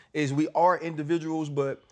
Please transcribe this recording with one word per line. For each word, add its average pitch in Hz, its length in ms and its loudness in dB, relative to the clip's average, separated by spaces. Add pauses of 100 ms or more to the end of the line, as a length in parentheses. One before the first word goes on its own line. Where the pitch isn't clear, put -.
(140)
is 147 200 0
we 151 220 2
are 175 220 6
individuals, 160 720 -4
but 139 320 -2 (100)